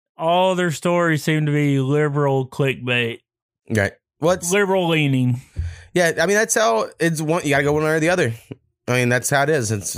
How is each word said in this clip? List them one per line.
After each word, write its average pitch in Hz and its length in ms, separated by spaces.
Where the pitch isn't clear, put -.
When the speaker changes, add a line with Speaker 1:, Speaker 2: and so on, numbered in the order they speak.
Speaker 1:
all 180 380
their 175 160
stories 170 520
seem 156 220
to 147 60
be 147 280
liberal 143 680
clickbait. 123 720
Speaker 2:
Right. 101 240
What's 175 320
Speaker 1:
Liberal 190 380
leaning. 131 520
Speaker 2:
Yeah, 175 180
I 165 40
mean, 202 120
that's 220 180
how 220 340
it's 160 220
one, 160 220
you 147 80
gotta 139 120
go 147 100
one 151 100
way 156 120
or 160 40
the 156 100
other. 170 240
I 123 100
mean, 123 120
that's 120 200
how 139 140
it 143 60
is. 127 220
It's, 104 260